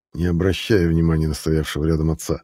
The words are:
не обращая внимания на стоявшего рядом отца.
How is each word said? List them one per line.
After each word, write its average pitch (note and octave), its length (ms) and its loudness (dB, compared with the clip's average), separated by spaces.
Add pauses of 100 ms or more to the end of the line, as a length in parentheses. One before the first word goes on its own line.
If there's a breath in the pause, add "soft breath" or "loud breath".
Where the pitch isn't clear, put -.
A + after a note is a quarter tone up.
(140)
не D#2+ 100 -4
обращая F2 640 2
внимания E2 400 2
на D2+ 60 -2
стоявшего D#2 500 -2
рядом D#2+ 260 0
отца. D#2+ 340 -4